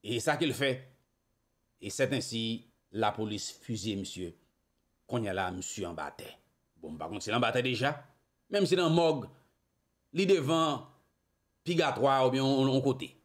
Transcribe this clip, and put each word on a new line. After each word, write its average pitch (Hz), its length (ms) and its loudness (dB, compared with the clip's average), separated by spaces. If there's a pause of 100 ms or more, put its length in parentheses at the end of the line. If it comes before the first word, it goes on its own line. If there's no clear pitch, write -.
e 113 180 -4
sa 147 160 2
ke 165 80 2
l 135 80 0
fè, 135 180 0 (1080)
e 101 120 -10
sèt 135 240 0
ensi 113 460 -4 (380)
lapolis 107 440 -2 (180)
fiziye 107 320 -4
misye 92 320 -8 (800)
kounye 113 220 -4
a 92 80 -4
la 92 140 -2
misye 92 360 -8
anba 80 220 -8
a - 100 -16
tè. - 80 -16 (480)
Bon, 78 180 -14
m 76 60 -12
pa 80 100 -8
konn 95 120 -8
si 104 100 -6
l 117 60 2
anba 120 140 2
a 113 40 -6
tè 123 100 2
deja, 127 260 0 (600)
menm 196 140 2
si 190 100 2
nan 170 180 2
mòg 156 320 2 (920)
li 190 100 2
devan 160 560 4 (840)
piga 165 300 2
twa 135 280 4
oubyen 131 220 4
yon 135 360 4
kote 131 280 -2 (160)